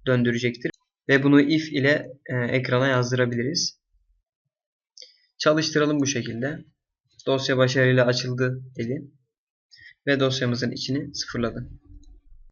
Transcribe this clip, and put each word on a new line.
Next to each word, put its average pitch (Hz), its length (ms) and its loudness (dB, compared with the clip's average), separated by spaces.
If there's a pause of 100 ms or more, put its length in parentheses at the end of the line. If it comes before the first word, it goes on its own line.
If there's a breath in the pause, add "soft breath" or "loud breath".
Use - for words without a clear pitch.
döndürecektir. 120 640 0 (380)
Ve 135 140 4
bunu 143 180 8
if 156 320 0
ile, 139 340 0 (200)
e, 127 100 -6
ekrana 123 500 0
yazdırabiliriz. 123 960 -2 (1600 loud breath)
Çalıştıralım 151 640 2
bu 135 60 0
şekilde. 123 580 -6 (640)
Dosya 131 300 0
başarıyla 127 500 4
açıldı 127 560 -2 (140)
dedi. 120 260 -6 (1040 soft breath)
Ve 139 140 2
dosyamızın 123 500 0
içini 143 440 -6
sıfırladı. 117 560 -6 (800)